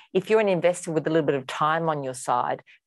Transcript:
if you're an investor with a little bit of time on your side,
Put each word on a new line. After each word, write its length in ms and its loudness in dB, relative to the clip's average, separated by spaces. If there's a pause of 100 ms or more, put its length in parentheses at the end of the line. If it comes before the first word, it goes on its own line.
(120)
if 180 -2
you're 80 6
an 100 4
investor 440 0
with 160 -2
a 20 -2
little 160 2
bit 80 2
of 140 -4
time 400 -2
on 160 -2
your 100 -6
side, 480 -2 (240)